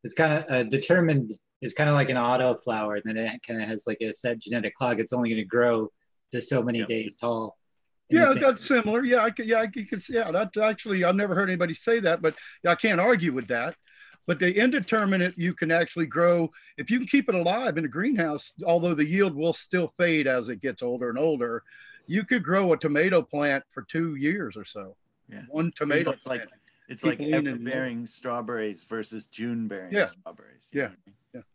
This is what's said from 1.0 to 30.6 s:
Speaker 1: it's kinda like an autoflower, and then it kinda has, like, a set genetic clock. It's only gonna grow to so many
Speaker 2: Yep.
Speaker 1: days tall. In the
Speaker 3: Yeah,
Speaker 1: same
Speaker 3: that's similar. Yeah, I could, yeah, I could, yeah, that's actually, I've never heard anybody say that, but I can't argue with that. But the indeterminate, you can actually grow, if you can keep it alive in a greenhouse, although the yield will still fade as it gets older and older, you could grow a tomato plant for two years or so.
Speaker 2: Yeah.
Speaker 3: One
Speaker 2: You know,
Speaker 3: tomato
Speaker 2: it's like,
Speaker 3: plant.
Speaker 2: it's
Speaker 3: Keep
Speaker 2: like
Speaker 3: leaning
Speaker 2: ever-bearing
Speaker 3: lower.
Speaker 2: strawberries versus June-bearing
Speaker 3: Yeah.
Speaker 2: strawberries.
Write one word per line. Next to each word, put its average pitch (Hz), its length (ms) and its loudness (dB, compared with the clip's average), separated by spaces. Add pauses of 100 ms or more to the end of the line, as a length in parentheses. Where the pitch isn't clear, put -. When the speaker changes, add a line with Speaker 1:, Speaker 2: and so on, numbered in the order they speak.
Speaker 1:
it's 123 120 -8
kinda 147 200 2
like 135 160 4
an 127 60 0
autoflower, 120 880 0
and - 0 -
then 110 140 -6
it 113 260 -6
kinda 113 220 -6
has, 107 200 -6
like, 110 160 -4
a 107 120 -4
set 120 260 -4
genetic 107 360 -4
clock. 120 240 0
It's - 120 -2
only 120 180 0
gonna 110 140 -2
grow 117 480 2 (400)
to 123 100 -6
so 123 220 0
many 117 160 -2
Speaker 2:
Yep. 107 80 -4
Speaker 1:
days 110 300 -4
tall. 113 400 -4 (520)
In 311 80 4
the 349 60 8
Speaker 3:
Yeah, 269 100 6
Speaker 1:
same 247 100 2
Speaker 3:
that's 254 240 2
similar. 233 360 2
Yeah, 240 200 4
I 226 80 2
could, 233 160 -8
yeah, 226 120 4
I 220 80 0
could, 202 200 -8 (220)
yeah, 226 220 -2
that's 190 260 -2
actually, 214 460 0
I've 180 140 4
never 196 180 0
heard 190 140 2
anybody 175 240 0
say 233 260 0
that, 170 220 2
but 156 140 2 (300)
I 175 100 6
can't 190 260 2
argue 180 320 2
with 123 140 -4
that. 123 280 -2 (500)
But 175 140 0
the 180 160 2
indeterminate, 202 840 2
you 175 160 -2
can 160 180 -2
actually 165 340 0
grow, 170 460 2 (260)
if 143 120 -8
you 240 100 2
can - 80 -6
keep 277 220 4
it 190 60 0
alive 180 420 0
in 165 80 -2
a 135 40 -4
greenhouse, 170 640 -2 (140)
although 170 280 2
the 147 120 2
yield 180 300 2
will 156 180 0
still - 440 -2
fade 160 300 2
as 127 220 0
it 107 120 -8
gets 131 200 -6
older 123 280 -4
and 120 100 -4
older, 120 440 0 (440)
you 196 160 -2
could 214 200 0
grow 185 300 2
a 156 40 4
tomato 160 440 2
plant 143 420 -2 (100)
for 131 100 -10
two 160 320 -4
years 143 400 -4
or 107 100 -14
so. 98 300 -14 (320)
Speaker 2:
Yeah. 104 220 -18
Speaker 3:
One 156 160 -2
Speaker 2:
You 170 60 -2
know, - 60 -20
Speaker 3:
tomato 151 340 0
Speaker 2:
it's - 160 -10
like, 123 200 -6
Speaker 3:
plant. - 140 -20 (260)
Speaker 2:
it's 131 160 -14
Speaker 3:
Keep 156 60 2
Speaker 2:
like 127 100 -2
Speaker 3:
leaning 151 280 0
Speaker 2:
ever-bearing 127 520 -6
Speaker 3:
lower. 120 80 -10
Speaker 2:
strawberries 113 760 -6
versus 98 420 -10
June-bearing 113 680 -8
Speaker 3:
Yeah. 196 120 2
Speaker 2:
strawberries. - 680 -20